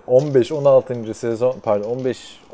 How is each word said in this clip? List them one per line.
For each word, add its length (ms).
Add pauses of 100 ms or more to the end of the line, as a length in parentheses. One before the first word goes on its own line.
on 280
beş 180
on 120
altıncı 500
sezon, 480
pardon, 280
on 140
beş 360 (140)